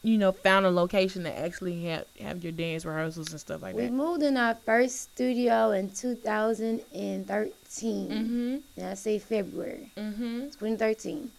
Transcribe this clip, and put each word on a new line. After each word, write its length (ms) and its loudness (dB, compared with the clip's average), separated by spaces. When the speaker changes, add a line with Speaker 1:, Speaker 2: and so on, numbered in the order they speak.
Speaker 1:
you 140 6
know, 140 6
found 340 6
a 60 6
location 540 2
to 140 -4
actually 460 -4
have, 200 -4
have 240 -8
your 80 -6
dance 340 -4
rehearsals 460 -4
and 80 -10
stuff 220 -8
like 140 -8
Speaker 2:
We 80 0
Speaker 1:
that? 100 -2
Speaker 2:
moved 300 0
in 120 4
our 200 2
first 460 2
studio 580 4
in 200 0
two 240 -4
thousand 680 0
and 340 -6
thirteen. 800 -4
Speaker 1:
Mm-hmm. 480 -2
Speaker 2:
And 60 -6
I 80 -6
say 240 -2
February 760 -4
Speaker 1:
Mm-hmm. 600 -6
Speaker 2:
twenty 180 -2
thirteen. 640 -2